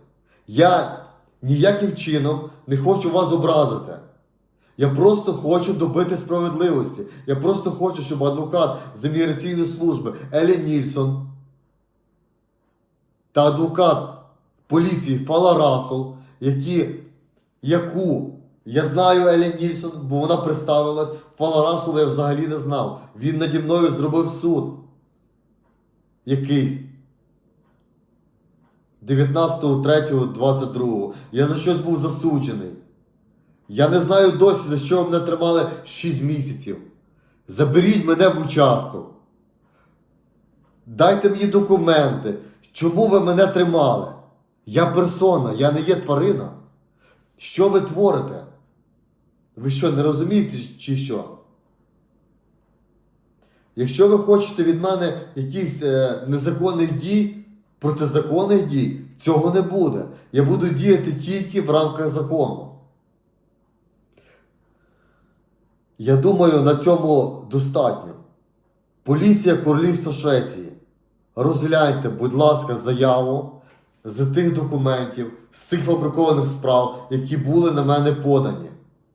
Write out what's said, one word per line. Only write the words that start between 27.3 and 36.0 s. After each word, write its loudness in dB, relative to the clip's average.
Дев'ятнадцятого 0
третього 2
двадцять 0
другого. -4
Я 0
за -2
щось -2
був -2
засуджений. -4
Я 2
не 2
знаю 4
досі, 2
за -2
що 0
ви -4
мене 0
тримали 0
шість -6